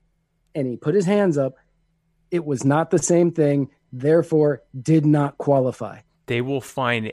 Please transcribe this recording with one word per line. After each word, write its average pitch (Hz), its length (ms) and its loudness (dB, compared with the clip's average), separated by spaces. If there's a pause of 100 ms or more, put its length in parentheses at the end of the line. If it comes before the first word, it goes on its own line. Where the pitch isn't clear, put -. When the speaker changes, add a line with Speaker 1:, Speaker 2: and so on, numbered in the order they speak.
(560)
Speaker 1:
and 147 100 -4
he 120 120 -6
put 156 180 -2
his 196 100 2
hands 196 320 2
up, 135 180 -2 (760)
it 170 140 -4
was 139 180 -4
not 147 260 2
the 180 100 2
same 170 320 2
thing, 143 380 0 (220)
therefore 147 720 0 (180)
did 156 240 2
not 147 320 2
qualify. 127 600 -2 (280)
Speaker 2:
They 123 120 -2
will 131 220 -4
find 120 520 -4